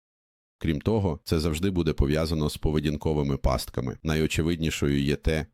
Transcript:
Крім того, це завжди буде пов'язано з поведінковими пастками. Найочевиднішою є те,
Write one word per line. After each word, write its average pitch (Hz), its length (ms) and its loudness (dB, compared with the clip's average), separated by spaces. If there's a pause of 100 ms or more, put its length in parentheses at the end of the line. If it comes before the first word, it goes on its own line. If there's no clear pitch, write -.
(640)
Крім 76 180 0
того, 98 440 0
це 85 160 2
завжди 82 300 0
буде 85 220 2
пов'язано 76 580 2
з - 60 -6
поведінковими 76 800 0
пастками. - 640 -2
Найочевиднішою 78 1000 0
є 71 140 0
те, 78 380 0